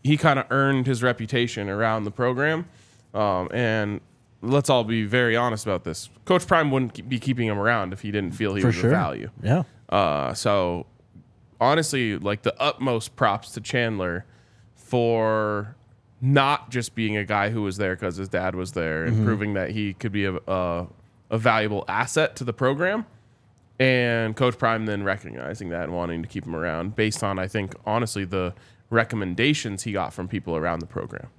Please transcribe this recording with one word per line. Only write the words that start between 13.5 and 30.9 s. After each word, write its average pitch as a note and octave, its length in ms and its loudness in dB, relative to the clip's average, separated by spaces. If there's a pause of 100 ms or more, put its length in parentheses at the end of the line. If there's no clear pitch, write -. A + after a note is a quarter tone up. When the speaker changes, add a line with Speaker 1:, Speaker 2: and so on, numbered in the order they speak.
Speaker 1:
to A2 80 -10
Chandler G#2 640 -2 (500)
for A2 1000 0 (460)
not C#3 480 4
just B2 260 -4
being G#2+ 220 0
a G#2 80 0
guy G2+ 240 2
who A2+ 120 -2
was G2 160 -2
there F#2 180 0
'cause F2+ 220 -4
his F#2+ 120 -6
dad F#2 260 -2
was F2+ 180 -6
there D#2+ 300 -2
and E2 120 0
Speaker 2:
Mm-hmm. A2 100 4
Speaker 1:
proving G#2 280 0
that F#2+ 180 -2
he G#2 220 -4
could G2+ 180 -6
be G2+ 140 0
a, F#2 100 -2 (120)
a, F2+ 400 -2 (440)
a A2 60 0
valuable A2 500 2
asset B2+ 500 0
to C3 60 -8
the A#2+ 100 -4
program. E3+ 520 -2 (760)
And A#2+ 560 2
Coach B2 220 2
Prime A2+ 280 2
then G2+ 180 -2
recognizing F2+ 680 -6
that E2+ 160 -4
and E2 80 -6
wanting E2+ 280 -4
to E2 80 -8
keep F#2 160 -8
him E2 100 -6
around E2+ 400 -4
based G#2+ 280 0
on, G2 160 -2
I F#2 80 -4
think, G2+ 260 -4 (120)
honestly, A2 400 -2
the F2+ 280 -2 (360)
recommendations A2 960 0
he A2+ 80 -6
got F#2+ 220 -2
from F2+ 140 -8
people F2+ 280 -4
around E2 240 -2
the E2 80 -8
program. - 400 -10 (120)